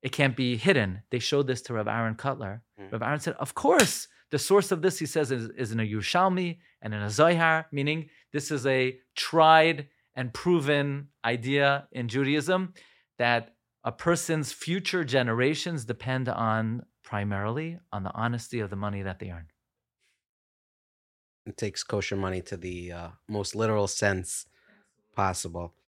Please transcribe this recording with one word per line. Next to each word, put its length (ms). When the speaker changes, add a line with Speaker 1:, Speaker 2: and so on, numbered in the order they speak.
Speaker 1:
it 120
can't 240
be 200
hidden. 540
They 80
showed 300
this 140
to 120
Rav 140
Aaron 260
Cutler. 480
Speaker 2:
Mm. 120
Speaker 1:
Rav 100
Aaron 180
said, 140
"Of 200
course, 520
the 80
source 320
of 100
this," 180
he 60
says, 260
"is, 200
is 220
in 80
a 20
Yerushalmi 760
and 140
in 80
a 80
Zohar," 600
meaning 380
this 180
is 160
a 320
tried 760
and 180
proven 760
idea 680
in 160
Judaism, 640
that 380
a 80
person's 600
future 520
generations 800
depend 440
on, 560
primarily, 760
on 100
the 120
honesty 460
of 100
the 60
money 260
that 160
they 120
earn. 180
Speaker 2:
It 100
takes 260
kosher 340
money 260
to 140
the, 360
uh, 160
most 260
literal 320
sense 600
possible. 600